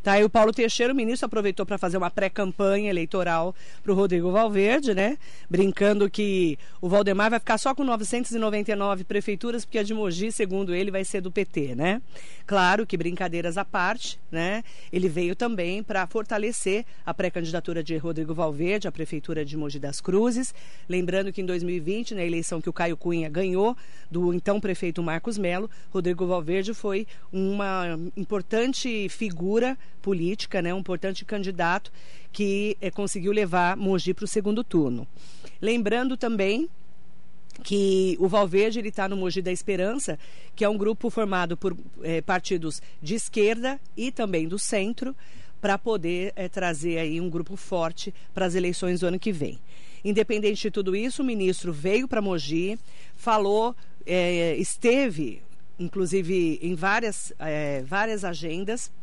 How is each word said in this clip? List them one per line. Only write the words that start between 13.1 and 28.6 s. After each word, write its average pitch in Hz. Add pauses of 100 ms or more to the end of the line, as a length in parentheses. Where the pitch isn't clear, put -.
à 196
parte, 196 (120)
né? 185 (280)
Ele 185
veio 175
também 202
pra 190
fortalecer 214 (220)
a 165
pré-candidatura 170
de 160
Rodrigo 160
Valverde 170
à 151
prefeitura 156
de 147
Mogi 147
das 139
Cruzes. 233 (380)
Lembrando 185
que 190
em -
dois 180
mil 180
e 175
vinte, 208
na 180
eleição 170
que 165
o -
Caio 170
Cunha 165
ganhou 190 (320)
do 175
então 202
prefeito 175
Marcos 170
Melo, 190 (220)
Rodrigo 180
Valverde 185
foi 202 (260)
uma 190 (180)
importante 220